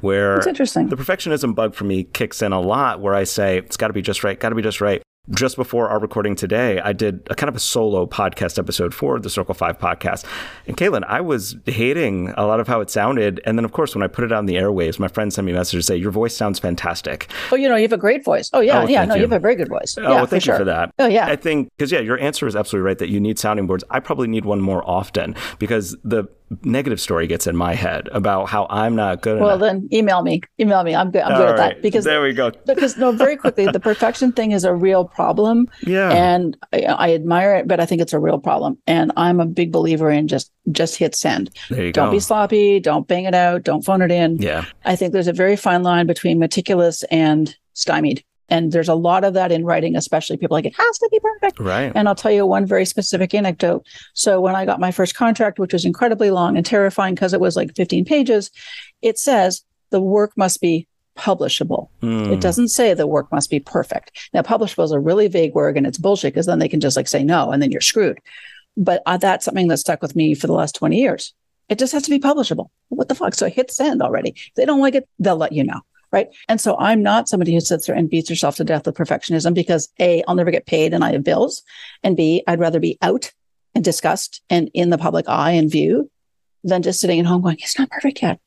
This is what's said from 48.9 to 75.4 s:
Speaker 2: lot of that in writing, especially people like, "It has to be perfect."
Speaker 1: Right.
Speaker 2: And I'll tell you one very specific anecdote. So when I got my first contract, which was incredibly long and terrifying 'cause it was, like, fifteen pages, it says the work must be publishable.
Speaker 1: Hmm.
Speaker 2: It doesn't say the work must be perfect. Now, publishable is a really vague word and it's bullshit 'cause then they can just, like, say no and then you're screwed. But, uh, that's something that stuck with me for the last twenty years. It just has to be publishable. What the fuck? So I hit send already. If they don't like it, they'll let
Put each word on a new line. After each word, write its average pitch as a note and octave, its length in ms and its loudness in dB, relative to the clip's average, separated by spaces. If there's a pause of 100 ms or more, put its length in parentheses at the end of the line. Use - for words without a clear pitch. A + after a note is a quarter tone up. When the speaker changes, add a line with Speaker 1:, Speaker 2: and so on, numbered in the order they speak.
Speaker 2:
lot F3 300 2
of F#3+ 100 2
that F3+ 180 2
in E3 140 0
writing, E3 280 0
especially - 440 -2
people C#3+ 180 -2
like, D#3 80 -2
"It - 100 -4
has A#4 260 0
to A4+ 120 0
be G#4+ 80 2
perfect." G#4+ 400 -2
Speaker 1:
Right. G#2+ 340 -2
Speaker 2:
And G#3 140 2
I'll G3+ 60 2
tell G#3+ 180 0
you G3+ 140 4
one G3 180 2
very F#3+ 220 0
specific F#3 480 -2
anecdote. F#3 500 0 (300)
So F#3+ 260 2
when F#3 160 2
I F#3+ 80 -2
got - 160 -2
my F#3 100 0
first F3+ 240 0
contract, A3+ 440 0
which F#3+ 160 -2
was E3+ 100 0
incredibly G#3+ 460 2
long F3+ 260 2
and E3+ 80 0
terrifying G3 500 2
'cause F#3 200 0
it F3 80 2
was, E3+ 140 0
like, - 200 -4
fifteen F3+ 300 0
pages, A#3+ 440 2 (520)
it A3+ 160 0
says G3+ 420 2 (300)
the G3 100 2
work G#3 340 2
must F#3+ 280 0
be E3+ 260 0 (300)
publishable. - 720 -2 (120)
Speaker 1:
Hmm. A2 320 0
Speaker 2:
It F#2+ 80 0
doesn't A#2+ 280 2
say A3+ 260 2
the D#3+ 120 0
work D3 240 -2
must D3+ 200 -2
be D3 100 0
perfect. - 520 -6 (200)
Now, - 80 0
publishable G3 440 0
is D#3 80 -2
a C#3+ 80 0
really F#3+ 280 2
vague E3 260 0
word D3 220 2
and C#3 100 2
it's - 120 -6
bullshit F#3+ 360 0
'cause E3+ 120 0
then F3 120 0
they D#3+ 100 0
can D#3 120 0
just, - 160 0
like, C3 120 -2
say C#3+ 140 0
no D#3 280 2
and C#3 120 0
then C#3 80 2
you're - 120 -4
screwed. - 360 0 (600)
But, F3+ 260 0
uh, F#3 140 0
that's F#3+ 260 0
something F#3 240 0
that D3+ 100 2
stuck - 220 -2
with D#3 160 -6
me D#3 180 2
for C#3+ 120 -6
the D#3 80 0
last D3+ 200 -2
twenty D#3+ 240 0
years. - 360 -2 (340)
It G#3+ 100 -2
just B3+ 140 0
has C#4+ 120 -2
to D#4 60 -2
be C#4+ 80 2
publishable. C#4 520 0 (180)
What - 220 -4
the - 40 0
fuck? G3+ 200 -4
So - 100 -2
I F#3+ 60 -2
hit B3+ 200 -2
send - 300 0
already. A#2+ 300 -2
If - 260 -20
they B3+ 80 4
don't C#4 160 2
like C4+ 140 4
it, C4+ 120 0 (120)
they'll F3+ 180 2
let D#3+ 160 -2